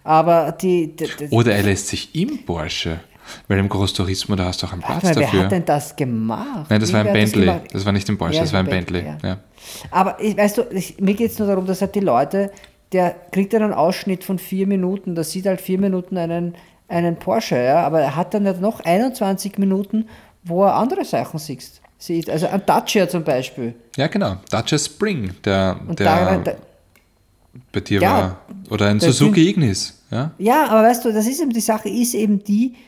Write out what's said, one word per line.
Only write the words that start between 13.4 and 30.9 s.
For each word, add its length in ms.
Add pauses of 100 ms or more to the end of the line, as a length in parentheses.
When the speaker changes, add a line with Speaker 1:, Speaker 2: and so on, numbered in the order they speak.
Speaker 1:
dann 100
einen 100
Ausschnitt 500
von 140
vier 300
Minuten, 480
da 80
sieht 240
halt 120
vier 200
Minuten 380
einen, 360 (340)
einen 280
Porsche, 420
ja, 260
aber 180
er 140
hat 200
dann 100
halt 160
noch 200
einundzwanzig 760
Minuten, 500 (360)
wo 220
er 100
andere 280
Sachen 360
sieht. 420 (160)
sieht. 320
Also 160
ein 220
Dacia 420
zum 140
Beispiel. 500 (220)
Speaker 2:
Ja, 100
genau. 300 (160)
Dacia 260
Spring, 540 (120)
der, 440
Speaker 1:
Und 100
Speaker 2:
der 80
Speaker 1:
daran, 380
da 80 (1200)
Speaker 2:
bei 80
dir 220
Speaker 1:
Ja, 100
Speaker 2:
war. 260 (320)
Oder 200
ein 100
Speaker 1:
der 120
Speaker 2:
Suzuki 340
Speaker 1:
Ding 40 (140)
Speaker 2:
Ignis. 480
Ja? 260
Speaker 1:
Ja, 320
aber 140
weißt 220